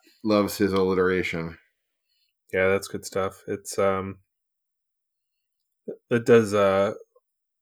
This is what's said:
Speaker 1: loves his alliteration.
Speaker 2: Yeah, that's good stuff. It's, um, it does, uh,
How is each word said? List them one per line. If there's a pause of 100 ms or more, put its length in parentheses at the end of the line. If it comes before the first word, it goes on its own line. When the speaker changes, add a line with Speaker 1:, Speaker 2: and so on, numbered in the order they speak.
(240)
Speaker 1:
loves
his
alliteration. (920)
Speaker 2:
Yeah,
that's
good
stuff.
It's,
um, (1900)
it
does,
uh, (680)